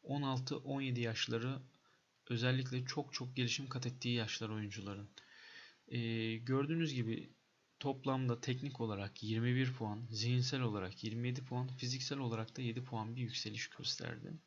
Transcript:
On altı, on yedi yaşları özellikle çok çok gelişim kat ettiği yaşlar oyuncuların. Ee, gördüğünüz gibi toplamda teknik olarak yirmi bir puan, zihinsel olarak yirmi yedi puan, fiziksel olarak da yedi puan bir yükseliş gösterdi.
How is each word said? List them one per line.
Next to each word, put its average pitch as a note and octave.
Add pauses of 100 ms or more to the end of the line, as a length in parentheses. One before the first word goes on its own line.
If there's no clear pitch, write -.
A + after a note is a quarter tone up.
On C#3+
altı, C3
on C3+
yedi B2+
yaşları A#2 (680)
özellikle B2+
çok C#3
çok B2+
gelişim B2+
kat B2+
ettiği B2
yaşlar A2
oyuncuların. G2+ (800)
Ee, A2+
gördüğünüz C#3
gibi A2+ (500)
toplamda C3
teknik B2+
olarak G2+
yirmi A2+
bir B2+
puan, A2
zihinsel B2
olarak G#2
yirmi A#2
yedi B2+
puan, B2+
fiziksel B2+
olarak A2+
da -
yedi A#2+
puan A2+
bir B2+
yükseliş -
gösterdi. - (140)